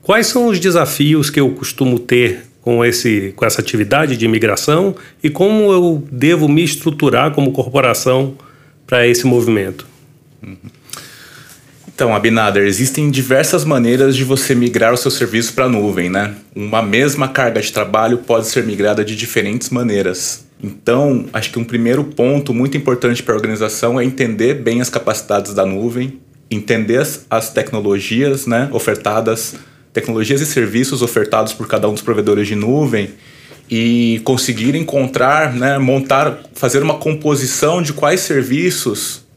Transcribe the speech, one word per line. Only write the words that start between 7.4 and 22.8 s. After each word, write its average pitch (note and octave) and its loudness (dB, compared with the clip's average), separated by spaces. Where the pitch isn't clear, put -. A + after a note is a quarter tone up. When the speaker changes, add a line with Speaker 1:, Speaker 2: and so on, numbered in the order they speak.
Speaker 1:
corporação C3 0
pra B2 2
esse A#2+ 2
movimento? A2+ 0
Speaker 2:
Uhum. F#2+ -18
Então, A#2 0
Abinader, G#2 2
existem C3 0
diversas C3+ 2
maneiras C3 4
de C3 0
você C3 0
migrar A#2+ 4
o B2 2
seu C3+ 0
serviço A2+ -2
pra C3 0
nuvem, G2+ 0
né? G#2 -2
Uma G#2+ -2
mesma C3 0
carga A#2 0
de - -6
trabalho A2 0
pode A2+ 0
ser A#2+ -2
migrada G#2 0
de A2 -6
diferentes A2 -4
maneiras. G2+ -2
Então, B2 0
acho A2 -4
que - -6
um A#2 -2
primeiro A#2+ 0
ponto C#3 0
muito C#3 0
importante B2 0